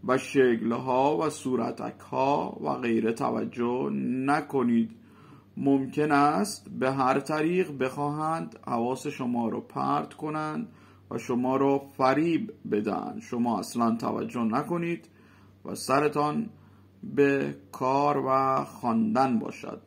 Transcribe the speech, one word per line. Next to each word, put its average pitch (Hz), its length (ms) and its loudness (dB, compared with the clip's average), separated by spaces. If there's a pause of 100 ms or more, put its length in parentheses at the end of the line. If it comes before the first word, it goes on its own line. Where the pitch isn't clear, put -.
و 127 140 2
شکلها 127 960 2
و 160 140 0
صورتکها 131 1300 -2
و 147 140 -2
غیره 117 380 0
توجه 120 800 -2 (360)
نکنید. 127 640 2 (680)
ممکن 139 560 2
است 151 560 2 (100)
به 131 140 2
هر 135 280 2
طریق 156 580 0
بخواهند 147 880 -2
حواس 123 400 -2
شما 120 420 -2
رو 110 120 -4
پرت 139 540 -2
کنند 156 540 -6 (420)
و 113 80 -6
شما 127 380 0
رو 139 260 4 (140)
فریب 147 560 2 (180)
بدن. 104 520 -2
شما 120 360 0
اصلاً 117 380 0
توجه 113 480 -4
نکنید 165 640 -2 (560)
و 98 100 -8
سرتان 147 720 0 (540)
به 139 540 2 (160)
کار 139 540 2
و 135 380 2
خواندن 113 760 2
باشد - 480 -8